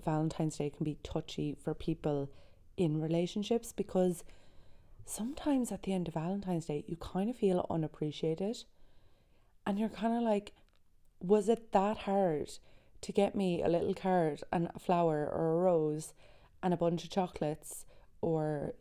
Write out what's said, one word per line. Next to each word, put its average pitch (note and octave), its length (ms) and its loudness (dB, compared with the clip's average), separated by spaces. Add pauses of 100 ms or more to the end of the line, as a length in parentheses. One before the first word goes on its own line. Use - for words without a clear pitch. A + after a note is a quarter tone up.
Valentine's D#3 540 -2
Day D3 120 -4
can - 140 -6
be D3 200 -4
touchy D3+ 600 -6
for D#3 100 -4
people D3 580 -2 (460)
in D#3 240 2
relationships, F3+ 720 -2
because F#3 500 0 (840)
sometimes B3+ 680 -2
at F#3+ 120 -8
the F#3+ 100 -2
end F3+ 140 0
of D#3+ 60 -8
Valentine's F3+ 520 -2
Day, D3 220 -4
you E3+ 80 -6
kind - 340 -4
of B3+ 60 -6
feel F#3+ 340 2
unappreciated. D#3+ 920 -2 (1000)
And G3+ 140 0
you're A3 100 0
kind A3+ 260 0
of A#3 60 0
like, G#3 320 2 (680)
"Was G#3 280 4
it A3+ 220 2
that G#3 280 4
hard F#3+ 520 2 (500)
to - 100 -8
get G3+ 240 4
me F#3 260 2
a - 60 2
little E3+ 260 2
card F3 580 2
and E3+ 220 0
a - 60 -12
flower D#3+ 520 2
or D#3+ 220 2
a E3+ 100 2
rose D#3 500 2 (500)
and F#3 100 4
a F3 40 0
bunch E3+ 260 2
of E3 60 -12
chocolates - 760 -4 (360)
or, D#3 600 -2